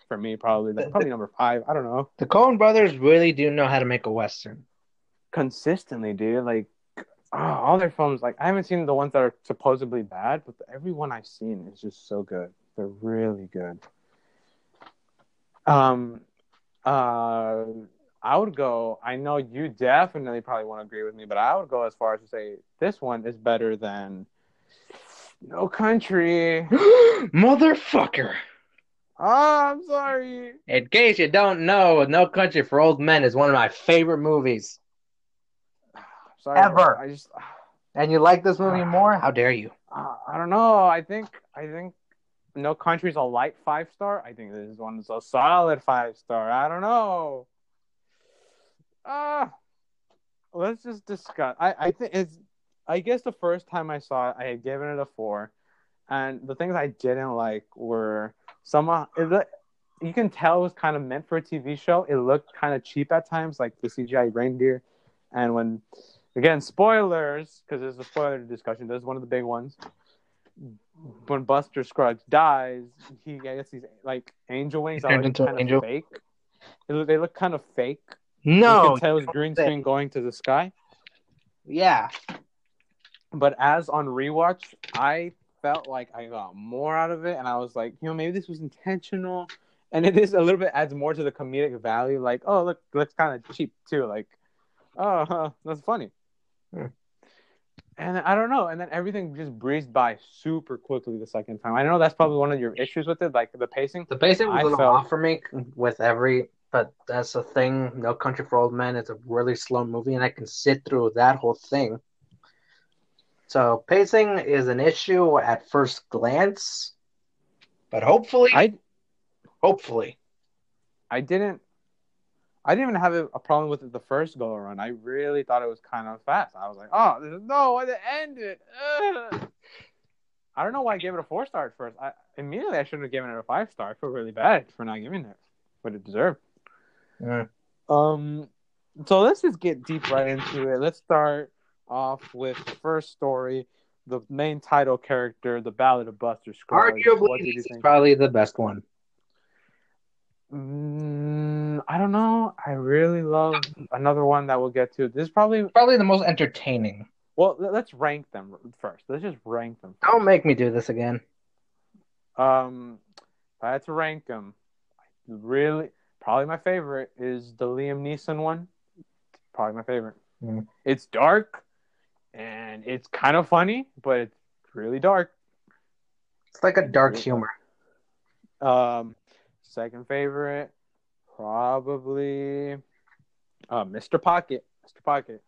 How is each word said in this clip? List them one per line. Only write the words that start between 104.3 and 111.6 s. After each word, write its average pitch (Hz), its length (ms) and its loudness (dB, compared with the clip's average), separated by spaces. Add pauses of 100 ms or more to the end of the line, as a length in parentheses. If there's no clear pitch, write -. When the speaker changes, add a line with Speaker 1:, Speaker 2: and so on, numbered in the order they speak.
Speaker 2:
was 196 100 0
Speaker 1:
I - 20 0
Speaker 2:
a 151 40 0
little 147 140 0
Speaker 1:
felt 131 180 6
Speaker 2:
off 135 120 0
for 160 80 -2
me 160 240 0 (340)
with 120 260 -2
every, 123 500 0 (220)
but 127 200 0 (160)
that's 120 240 -6
the 120 100 -4
thing. 131 560 -2
No 117 160 -2
Country 131 300 -6
for 123 140 2
Old 120 160 2
Men 123 220 -4
is 117 120 -8
a 113 60 -10 (100)
really 120 300 -2
slow 120 320 -4
movie, 117 280 -4
and 127 80 -2
I 127 60 0
can 113 180 -10
sit 135 380 0
through 117 300 0
that 123 220 4
whole 120 180 -2
thing. 120 440 -4 (1500)